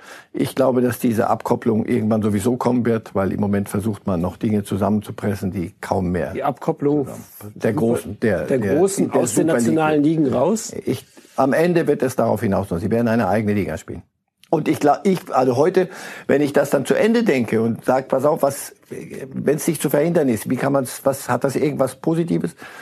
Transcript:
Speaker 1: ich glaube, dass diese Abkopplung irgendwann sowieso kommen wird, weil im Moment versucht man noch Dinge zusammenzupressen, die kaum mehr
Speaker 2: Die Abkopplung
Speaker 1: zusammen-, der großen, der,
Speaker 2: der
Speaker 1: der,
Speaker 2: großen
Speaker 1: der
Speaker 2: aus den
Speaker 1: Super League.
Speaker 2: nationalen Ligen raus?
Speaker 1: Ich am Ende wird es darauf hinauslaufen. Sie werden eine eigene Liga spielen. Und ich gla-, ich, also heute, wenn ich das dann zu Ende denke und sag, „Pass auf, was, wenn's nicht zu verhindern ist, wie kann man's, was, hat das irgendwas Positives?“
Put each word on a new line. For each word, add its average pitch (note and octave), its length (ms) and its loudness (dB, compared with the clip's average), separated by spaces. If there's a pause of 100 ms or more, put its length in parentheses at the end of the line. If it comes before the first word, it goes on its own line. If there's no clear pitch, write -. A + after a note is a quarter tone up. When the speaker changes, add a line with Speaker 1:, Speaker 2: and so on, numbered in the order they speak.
(320)
Speaker 1:
ich - 240 -4
glaube, B2+ 260 2
dass B2 160 0
diese A2+ 300 0
Abkopplung - 580 0
irgendwann A2 380 0
sowieso G#2+ 340 0
kommen B2 300 0
wird, A2+ 260 -2
weil - 180 0
im F#2+ 80 -4
Moment G2+ 300 -2
versucht G#2 380 -4
man F2+ 120 0
noch F2+ 180 -4
Dinge G#2+ 260 0
zusammenzupressen, G2+ 880 -2
die E2+ 280 -8
kaum F#2 320 -2
mehr E2 220 -2
Speaker 2:
Die B2+ 100 -6
Abkopplung D3 640 0
Speaker 1:
zusammen-, - 480 -16
der A2+ 200 -2
großen, A2 460 -2
der, F2+ 260 0
Speaker 2:
der C3+ 120 0
Speaker 1:
der, G2+ 180 0
Speaker 2:
großen F#3+ 360 2
Speaker 1:
der - 100 4
Speaker 2:
aus - 140 -2
den D3+ 120 2
Speaker 1:
Super D#3+ 100 2
League. A#2+ 100 2
Speaker 2:
nationalen D#3 360 2
Ligen D#3 300 2
raus? E3 400 0 (120)
Speaker 1:
Ich - 200 -4 (300)
am C3 180 2
Ende E3 340 2
wird D3 160 2
es C3 120 -2
darauf A2+ 260 2
hinauslaufen. F#2+ 420 0
Sie G2+ 80 -2
werden A#2 160 2
eine A2+ 200 0
eigene G#2 260 0
Liga E2 240 -2
spielen. - 260 -14 (460)
Und D#3 180 0
ich D#3 120 0
gla-, C#3+ 240 4
ich, F#3+ 160 2 (140)
also B2+ 240 2
heute, F3+ 320 2 (380)
wenn C#3 140 4
ich D3 120 0
das C#3+ 160 4
dann C3+ 160 2
zu - 80 0
Ende A3+ 300 4
denke B2 380 2
und A2+ 240 -2
sag, C3 220 0
„Pass C3 160 0
auf, D3+ 200 2
was, - 320 -2 (580)
wenn's D3 340 -2
nicht E3 140 -2
zu D3+ 80 -2
verhindern D3+ 400 2
ist, A2 200 -2
wie B2+ 80 0
kann C#3 160 0
man's, C3+ 320 -2
was, C3 220 0
hat B2 160 0
das C#3 120 -2
irgendwas C3 400 0
Positives?“ E3+ 600 -2 (260)